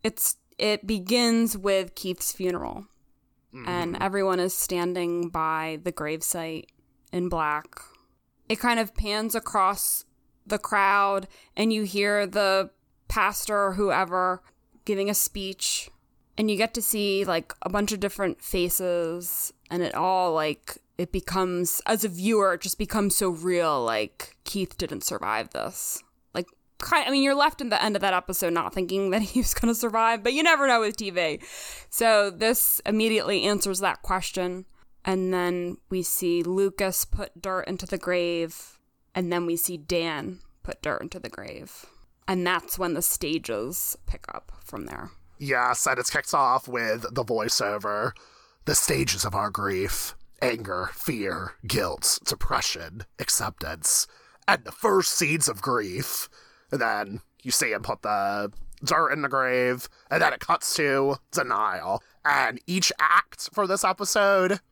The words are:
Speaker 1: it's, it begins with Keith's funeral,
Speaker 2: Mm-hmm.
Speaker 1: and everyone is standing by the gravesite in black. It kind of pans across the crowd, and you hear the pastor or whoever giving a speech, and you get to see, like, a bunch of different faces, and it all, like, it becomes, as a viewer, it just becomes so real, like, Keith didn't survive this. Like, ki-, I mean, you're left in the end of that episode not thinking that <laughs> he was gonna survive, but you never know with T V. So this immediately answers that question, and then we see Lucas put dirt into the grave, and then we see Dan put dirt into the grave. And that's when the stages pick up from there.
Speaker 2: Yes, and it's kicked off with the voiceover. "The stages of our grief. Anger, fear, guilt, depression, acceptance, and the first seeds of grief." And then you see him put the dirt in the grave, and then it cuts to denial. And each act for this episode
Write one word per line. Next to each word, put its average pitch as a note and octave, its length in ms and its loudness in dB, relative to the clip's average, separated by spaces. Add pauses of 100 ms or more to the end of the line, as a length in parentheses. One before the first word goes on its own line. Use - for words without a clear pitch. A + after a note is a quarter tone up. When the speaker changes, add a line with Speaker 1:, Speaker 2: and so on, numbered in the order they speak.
Speaker 1:
it's, - 340 -2 (200)
it G#3+ 300 -2
begins A3+ 680 2
with F#3+ 380 0
Keith's - 360 -6
funeral, F#3 560 -4 (640)
Speaker 2:
Mm-hmm. B2+ 160 -10
Speaker 1:
and F3 320 -2
everyone F#3+ 400 2
is F3+ 120 0
standing F3 760 -2
by D#3+ 520 -2
the F3 120 -4
gravesite D#3+ 720 -4 (480)
in F3 160 -2
black. D3+ 500 -2 (680)
It A3 100 0
kind A#3+ 180 2
of A3+ 160 -2
pans G#3+ 420 0
across G3+ 680 0 (420)
the G#3 120 -2
crowd, G3 720 4 (260)
and A3 160 2
you A3 120 2
hear G3+ 440 2
the G3 440 2 (360)
pastor G#3 500 0 (100)
or F#3+ 60 -2
whoever F#3 720 2 (400)
giving G3 260 0
a G#3 40 0
speech, - 760 -4 (480)
and A3 140 2
you G#3 60 2
get A3 160 0
to A#3 80 -2
see, G3+ 420 0
like, E3+ 380 -2
a - 80 -4
bunch G3+ 240 0
of F#3+ 80 -4
different G3 400 -2
faces, F3 1120 -2 (180)
and F3 100 -2
it E3 140 -2
all, F3+ 380 2
like, D#3 460 -2 (180)
it F3 160 -4
becomes, F3+ 720 0
as G#3 180 2
a G#3+ 60 0
viewer, F#3+ 460 2
it F3 60 -8
just - 160 -4
becomes G3+ 380 0
so F#3+ 140 2
real, E3 520 2
like, A2 600 -4
Keith - 340 -4
didn't D3+ 280 -6
survive A2 460 -4
this. - 520 -6 (300)
Like, F3 140 -4 (320)
ki-, D#4 260 2
I - 60 -2
mean, C#4 120 4
you're C#4 120 4
left D4 240 2
in B3+ 100 -4
the - 140 0
end G#3+ 120 0
of G3 60 0
that G3 120 2
episode F3+ 400 0
not E3 200 -2
thinking F#3+ 360 0
that G3+ 120 2
<laughs> G3+ 120 -6
he B3+ 60 4
was - 140 2
gonna A#3 220 2
survive, A3+ 480 2
but A#3+ 100 2
you D4+ 100 2
never D#4 240 6
know A#3+ 140 6
with G#3+ 160 0
T G#3 120 -6
V. E3+ 300 0 (500)
So G#3+ 400 4
this A3 560 2
immediately G#3+ 580 2
answers G3 360 0
that G3 240 -2
question, F#3 640 -2 (380)
and F#3 300 2
then F3+ 440 0 (120)
we F#3 140 -2
see F3 400 0
Lucas F#3+ 600 0
put - 380 -4
dirt F#3 260 -4
into F#3 200 -6
the F#3+ 100 -4
grave, F3 800 -2 (380)
and F3+ 180 0
then F3 140 0
we E3+ 80 0
see F3 220 -4
Dan E3 640 -4 (240)
put - 200 -10
dirt - 180 -2
into F3 180 -10
the - 100 -10
grave. - 560 -14 (420)
And F#3 180 0
that's F3 320 0
when F3 160 -2
the D3+ 80 -2
stages D3 1040 -4
pick - 280 -6
up - 180 -14 (120)
from - 220 -10
there. - 260 -12 (280)
Speaker 2:
Yes, B2 480 2
and C3 100 2
it's B2 120 0
kicked - 240 -2
off C3 340 4
with A#2 440 -2
the A#2+ 140 -2
voiceover. G#2+ 840 0 (540)
"The D3 100 2
stages C3+ 500 2
of F#2 80 -4
our G#3 160 0
grief. - 640 -2 (280)
Anger, F#2+ 520 -2
fear, F#2+ 600 -4 (120)
guilt, - 580 0
depression, - 840 -2 (120)
acceptance, - 880 -2 (420)
and - 160 2
the - 80 -12
first F#3+ 400 2
seeds D#3 360 2
of - 160 -4
grief." A2+ 680 -2 (400)
And C3+ 120 -2
then G#2+ 400 -2 (220)
you B2+ 80 -4
see A#2+ 200 2
him G#2 100 -2
put G#2+ 200 -6
the G2+ 500 0 (320)
dirt D#3+ 280 2
in D3 100 -2
the C#3+ 80 0
grave, B2+ 580 2 (240)
and D#3+ 100 4
then D3+ 120 4
it - 80 -8
cuts - 340 0
to C#3 400 2 (160)
denial. G2+ 720 0 (220)
And C3+ 420 2
each F3 320 2
act - 540 2
for G#3 120 2
this F#3+ 200 0
episode G3 760 4 (120)